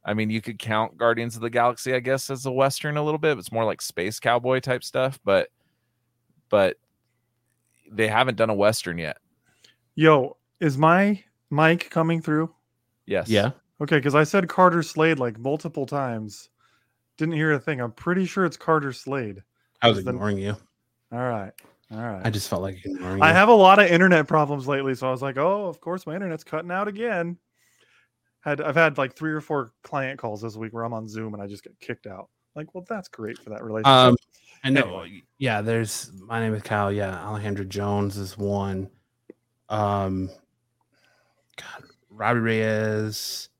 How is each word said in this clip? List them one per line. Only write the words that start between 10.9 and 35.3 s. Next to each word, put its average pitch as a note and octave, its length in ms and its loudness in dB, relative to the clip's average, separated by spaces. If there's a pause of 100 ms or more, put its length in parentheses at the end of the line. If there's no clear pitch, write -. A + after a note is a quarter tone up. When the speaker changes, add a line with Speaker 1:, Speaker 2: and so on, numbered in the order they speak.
Speaker 2:
mic D#3+ 400 2
coming E3 320 0
through? D#3+ 320 -2 (540)
Speaker 1:
Yes. F#2+ 220 -4
Speaker 3:
Yeah. G#2+ 220 2 (300)
Speaker 2:
Okay, D3 180 2
'cause C#3 160 0
I D3+ 80 6
said F3+ 240 0
Carter F3 360 4
Slade, D#3 360 0
like, A#2 200 -4
multiple C#3+ 460 -6
times. A#2 640 -8 (680)
Didn't D#3+ 180 -4
hear D#3 180 2
a C#3 60 0
thing. C3+ 220 -6
I'm A#2+ 100 -6
pretty F3+ 340 -2
sure F#3 200 -2
it's D#3+ 120 -4
Carter D3 360 0
Slade. A#2 480 -8 (400)
Speaker 3:
I A#2+ 80 6
was G#2 100 2
Speaker 2:
Is F#2 40 -8
the B2 80 -4
Speaker 3:
ignoring G2+ 260 -4
you. G2+ 180 -4 (560)
Speaker 2:
All A#2 80 -8
right. A2+ 320 -6 (400)
All A2 80 -12
right. A2 260 -8
Speaker 3:
I A2+ 40 2
just G#2 200 -4
felt F2+ 120 -4
like F#2+ 240 -10
ignoring F#2+ 360 -4
Speaker 2:
I D#3+ 80 8
Speaker 3:
you. E3 60 6
Speaker 2:
have G3+ 140 6
a A#3+ 40 10
lot G3 260 10
of G3+ 80 8
internet F3 400 6
problems C#3+ 400 0
lately, C3+ 280 -2
so C3 120 -6
I C3 40 0
was B2 100 -4
like, C3+ 160 -6
"Oh, F#3+ 300 -2
of D#3 140 -12
course F3+ 260 -10
my D#3 80 -10
internet's F3+ 280 -8
cutting E3 280 -10
out G3+ 160 -4
again." F#3+ 500 -6 (1040)
Had, D3 200 -4
I've D3 140 -4
had, D#3 220 4
like, C3 180 -4
three D#3 160 -6
or D#3 100 -6
four C#3 300 -6 (120)
client C3+ 360 -8
calls G#2+ 220 -8
this A2 140 -10
week A2 180 -12
where A#2 100 -6
I'm A#2 100 -6
on A2 140 -10
Zoom A2 260 -10
and G#2 80 -14
I G2+ 60 -12
just G2+ 160 -16
get - 160 -20
kicked - 260 -12
out. G2 240 -18 (260)
Like, D3+ 200 -16
well, F3+ 120 -14
that's G#3+ 200 -12
great A2 320 -12
for - 100 -20
that G#2 140 -14
relationship. A2 240 0
Speaker 3:
Um, B2+ 280 8 (480)
I C3 60 -2
know. A2+ 300 0
Speaker 2:
Anyway. E2+ 240 -16 (140)